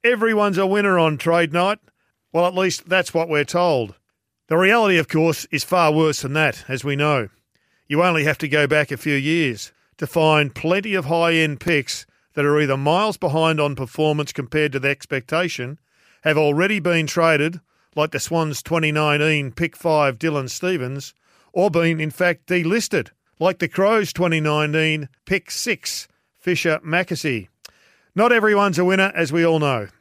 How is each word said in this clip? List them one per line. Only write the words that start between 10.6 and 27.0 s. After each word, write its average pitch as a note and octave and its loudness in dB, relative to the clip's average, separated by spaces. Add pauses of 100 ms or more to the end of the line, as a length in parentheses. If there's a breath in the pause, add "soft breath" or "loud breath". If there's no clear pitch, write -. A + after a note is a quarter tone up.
of F3+ -2
high-end D#3+ 0
picks - -2 (300)
that C#3+ 0
are D3 2
either C3+ 0
miles F3 0
behind D#3+ 0
on D3 0
performance D3 -2
compared C#3+ -4
to C#3 -4
the C#3 -2
expectation, C#3+ -6 (420 soft breath)
have D3+ 2
already D#3+ 2
been E3 0
traded, E3 0 (360)
like D3+ 0
the - -4
Swans' D#3+ -2
twenty D#3+ 0
nineteen D3 0
pick E3 -4
five D3 0
Dylan D3 -2
Stephens, C#3 -6 (360 soft breath)
or F#3+ 2
been, E3 2
in D#3 -4
fact, F3 -2
delisted, F3+ -2 (300)
like F3+ 0
the E3+ -2
Crows' G#3 0
twenty E3 0
nineteen D3+ 0 (160)
pick - -4
six - -6 (320)
Fisher - -2
Mackesy. D#3 -4 (680 loud breath)